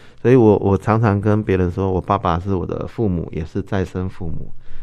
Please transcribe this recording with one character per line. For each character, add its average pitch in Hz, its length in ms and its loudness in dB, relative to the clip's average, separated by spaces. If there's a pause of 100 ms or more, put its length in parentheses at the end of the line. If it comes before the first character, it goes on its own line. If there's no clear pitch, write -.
(220)
所 117 80 2
以 131 60 8
我， 107 220 6
我 98 200 2
常 107 220 0
常 101 220 2
跟 107 200 2
别 101 140 0
人 90 160 0
说， 95 200 -2
我 90 100 0
爸 101 160 0
爸 85 200 0
是 98 180 -4
我 85 100 -2
的 - 220 -6
父 113 200 -2
母， 85 240 -2
也 82 140 -6
是 95 160 -6
再 95 240 -4
生 92 240 -6
父 - 160 -10
母。 87 260 -4 (320)